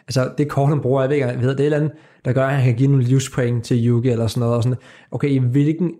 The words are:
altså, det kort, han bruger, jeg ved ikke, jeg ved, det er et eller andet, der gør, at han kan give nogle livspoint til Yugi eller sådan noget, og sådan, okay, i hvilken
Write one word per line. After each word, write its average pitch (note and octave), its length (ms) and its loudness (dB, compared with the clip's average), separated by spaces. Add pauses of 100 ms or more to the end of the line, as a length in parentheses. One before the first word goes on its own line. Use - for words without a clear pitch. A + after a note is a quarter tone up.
altså, C3 300 -2
det D3 120 0
kort, C#3 200 0
han D3+ 120 0
bruger, C3 200 0
jeg C3 80 0
ved D3 60 0
ikke, C3 120 0
jeg B2 140 -4
ved, B2 80 2
det C3+ 100 -2
er C#3+ 40 2
et - 20 2
eller D3+ 120 0
andet, D3+ 140 -2 (340)
der B2+ 80 0
gør, C3 140 2
at C#3 80 -2
han C3+ 100 0
kan B2+ 100 2
give C3+ 140 0
nogle C3+ 160 4
livspoint B2 600 0
til A#2+ 220 0
Yugi A#2+ 220 2
eller A2+ 180 0
sådan A2+ 120 -4
noget, A#2+ 160 0
og A#2 80 0
sådan, B2 140 -2 (340)
okay, C#3+ 180 -2
i C#3 80 2
hvilken D3 640 0